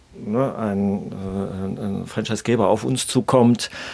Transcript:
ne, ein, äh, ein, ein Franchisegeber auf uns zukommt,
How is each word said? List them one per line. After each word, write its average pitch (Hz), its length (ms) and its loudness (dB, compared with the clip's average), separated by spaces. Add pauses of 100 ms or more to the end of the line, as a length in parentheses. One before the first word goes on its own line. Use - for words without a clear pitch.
(180)
ne, 123 380 -2
ein, 101 560 -2
äh, 95 540 -6
ein, 95 120 -6
ein 98 280 -6
Franchisegeber 113 640 0
auf 107 160 2
uns 127 220 -2
zukommt, 120 600 4 (260)